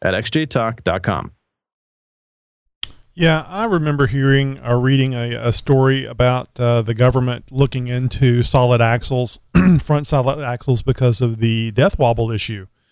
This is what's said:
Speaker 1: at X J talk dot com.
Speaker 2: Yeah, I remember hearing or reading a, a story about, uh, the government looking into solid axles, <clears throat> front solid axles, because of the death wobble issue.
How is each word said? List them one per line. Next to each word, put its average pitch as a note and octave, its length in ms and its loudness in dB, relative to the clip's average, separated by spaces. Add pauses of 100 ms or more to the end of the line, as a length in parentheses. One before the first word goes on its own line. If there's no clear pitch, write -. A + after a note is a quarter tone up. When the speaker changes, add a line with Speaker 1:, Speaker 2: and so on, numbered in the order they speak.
Speaker 1:
at F#2 120 0
X - 160 -6
J D#3 160 -2
talk A2+ 380 -4
dot F2 180 -2
com. - 300 -6 (1800)
Speaker 2:
Yeah, D#3+ 360 2
I G3 160 -6
remember D3+ 420 0
hearing C3+ 540 2
or A#2+ 180 0
reading C3 360 2
a, A#2+ 200 -6 (140)
a A2+ 40 2
story C3+ 520 2
about, B2 560 -2
uh, A#2+ 220 2
the A2+ 120 -4
government B2 560 0
looking C3 380 -2
into B2 560 0
solid B2 360 2
axles, B2 600 -2 (120)
<clears throat> F3+ 280 4
front D3 260 -2
solid C#3+ 380 0
axles, B2 380 -2
because B2 380 0
of A2+ 180 -2
the A2+ 340 0
death C3+ 260 2
wobble A#2 320 0
issue. G#2 380 -6 (240)